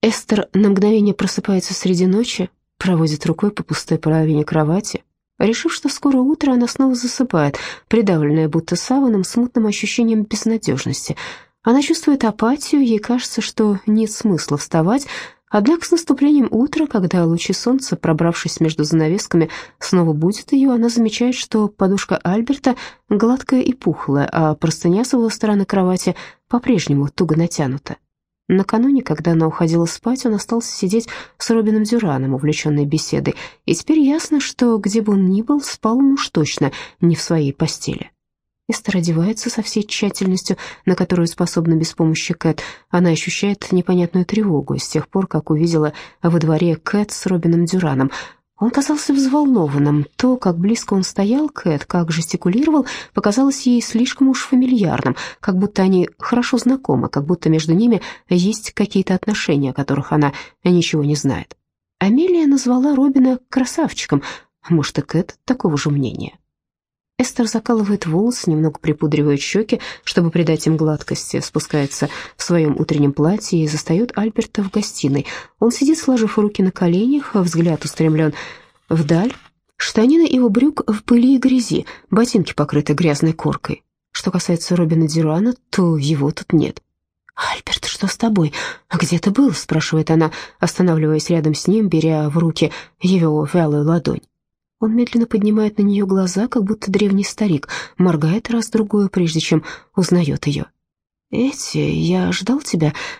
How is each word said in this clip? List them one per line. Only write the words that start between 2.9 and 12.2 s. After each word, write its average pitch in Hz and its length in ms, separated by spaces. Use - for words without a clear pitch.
рукой 165 240
по 208 140
пустой - 340
половине 156 480
кровати. 160 580
Решив, 233 340
что - 160
скоро 269 280
утро, 277 340
она 240 160
снова 262 260
засыпает, 233 640
придавленная 160 600
будто 165 280
саваном 240 480
смутным 240 420
ощущением 214 600
безнадёжности. 160 920
Она 247 180
чувствует 285 420